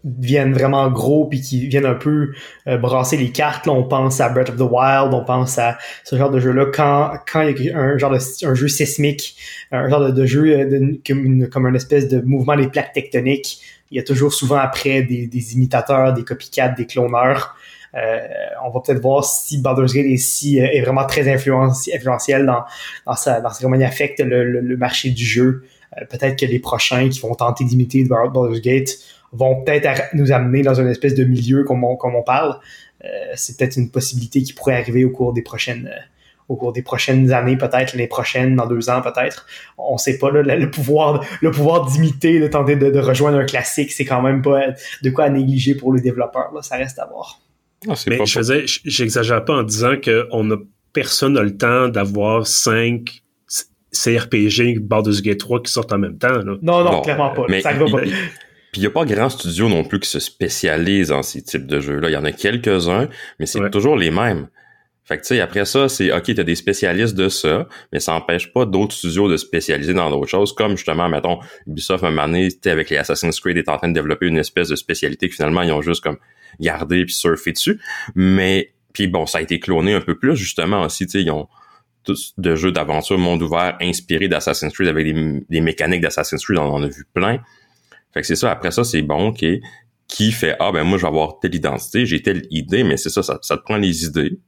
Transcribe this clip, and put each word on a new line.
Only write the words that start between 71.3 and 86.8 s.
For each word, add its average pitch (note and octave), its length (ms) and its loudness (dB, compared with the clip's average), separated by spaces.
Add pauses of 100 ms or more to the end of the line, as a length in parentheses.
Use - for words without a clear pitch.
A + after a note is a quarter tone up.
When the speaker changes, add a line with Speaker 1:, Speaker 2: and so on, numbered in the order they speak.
Speaker 2:
Ubisoft, F2 380 -4
à F2 40 0
un - 20 2
moment D2+ 180 0
donné, F2+ 240 0
tu - 100 -16
sais, F#2 100 2
avec D#2 180 -2
les D2+ 80 0
Assassin's D#2 420 -2
Creed, F2+ 160 -2
est D#2+ 140 0
en D2 80 -2
train E2+ 100 -2
de E2+ 60 0
développer D2+ 340 0
une E2 100 2
espèce E2 300 0
de D#2 80 0
spécialité D#2+ 540 -4
que - 60 -10
finalement, D#2+ 260 0
ils E2+ 100 0
ont D2+ 100 0
juste E2 220 -2
comme D2+ 140 -4 (420)
gardé E2 460 0
puis F2 80 -8
surfé E2 400 -2
dessus. G#3+ 260 -2 (360)
Mais, F#2+ 580 2 (180)
puis G2+ 160 -2
bon, E2+ 180 -2
ça - 120 -4
a D#2+ 40 -2
été E2 200 -4
cloné F2+ 320 0
un F2 80 0
peu E2 160 -4
plus, C#3+ 180 2
justement, F#2+ 460 -2
aussi, D#2+ 240 -4
tu - 80 -16
sais, G2 80 0
ils D#2+ 100 0
ont D2+ 160 -6 (560)
tous - 340 -6
de F2 200 0
jeux F2+ 160 0
d'aventure D#2 440 -2
monde F2 240 0
ouvert E2+ 400 -2
inspirés F2 460 -2
d'Assassin's D2+ 460 -2
Creed F2+ 160 0
avec D#2 160 0
des, D#2 340 -2 (100)
des D#2+ 120 0
mécaniques E2 400 0
d'Assassin's D2+ 420 -4
Creed, F2 160 0
on D2 40 0 (100)
en C#2+ 100 -2